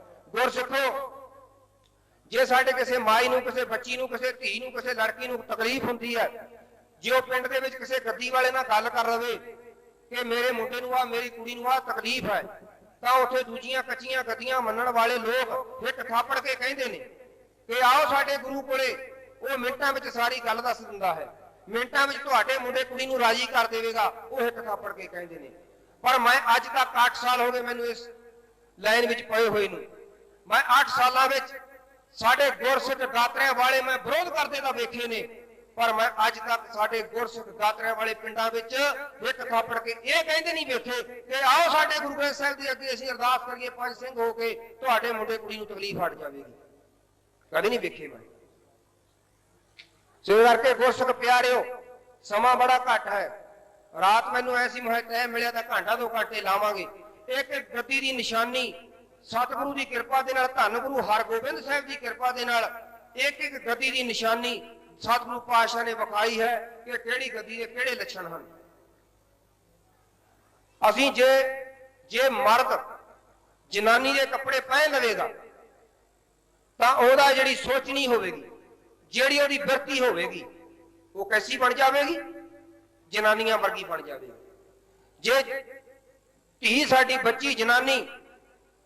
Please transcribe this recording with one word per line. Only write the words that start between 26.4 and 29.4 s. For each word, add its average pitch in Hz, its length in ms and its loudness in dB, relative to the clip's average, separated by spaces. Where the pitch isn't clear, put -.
ਅੱਜ 247 100 0
ਤੱਕ 247 240 2
ਅੱਠ 240 80 0
ਸਾਲ 247 260 2
ਹੋ 247 120 2
ਗਏ 247 80 -2
ਮੈਨੂੰ 240 260 -6
ਇਸ 233 220 -8
ਲਾਈਨ 226 260 4
ਵਿੱਚ 233 160 -2
ਪਏ 220 260 2